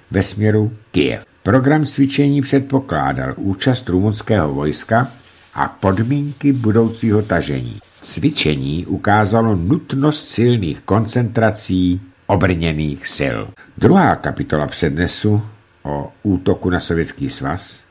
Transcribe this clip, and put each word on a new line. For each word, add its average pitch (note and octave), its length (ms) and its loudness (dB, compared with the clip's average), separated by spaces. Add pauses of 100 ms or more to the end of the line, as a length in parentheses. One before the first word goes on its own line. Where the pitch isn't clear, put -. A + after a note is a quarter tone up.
(100)
ve F#2+ 120 2
směru G#2+ 500 2 (180)
Kyjev. - 340 0 (180)
Program C3+ 440 4
cvičení C#3+ 560 2
předpokládal C#2+ 920 -2
účast G2+ 520 -2
rumunského F#2+ 680 0
vojska D2+ 580 -2 (420)
a C#3+ 140 -2
podmínky C#3 840 0
budoucího A2 680 2
tažení. D2 560 -4 (220)
Cvičení D2+ 840 -2
ukázalo G#2+ 680 2
nutnost C3+ 760 -2
silných A2 520 0
koncentrací G2+ 1200 0 (260)
obrněných D#2+ 800 0 (100)
sil. C2 220 -2 (400)
Druhá C3+ 380 6
kapitola D2 500 -2
přednesu F2 760 0 (400)
o C#2+ 300 -8 (100)
útoku F#2+ 480 0
na F2 100 0
Sovětský D#2 500 -4
svaz - 500 -8 (100)